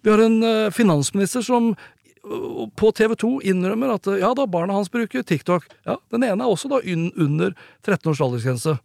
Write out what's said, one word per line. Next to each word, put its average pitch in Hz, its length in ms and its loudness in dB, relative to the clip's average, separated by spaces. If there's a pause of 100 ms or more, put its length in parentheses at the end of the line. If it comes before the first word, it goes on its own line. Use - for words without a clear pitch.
Vi 214 80 4
har 214 100 6
en, 226 220 4
eh, 220 260 2
finansminister 196 720 2
som, 233 320 2 (480)
eh, 202 60 -18 (480)
på 214 160 4
T 220 140 2
V 226 80 0
to 254 260 -2
innrømmer 196 540 -2
at, 190 120 -6
eh, 196 120 -2
ja 208 160 0
da, 277 100 0
barna 180 280 -2
hans 196 140 -2
bruker 240 380 -4
TikTok. 175 400 -2 (220)
Ja, 190 100 -4 (140)
den 233 100 -2
ene 220 220 0
er 254 40 0
også 226 220 -2
da 269 100 0
un-, 170 380 -2
under 160 380 0 (280)
tretten 165 300 -2
års 143 80 -2
aldersgrense. 123 640 -2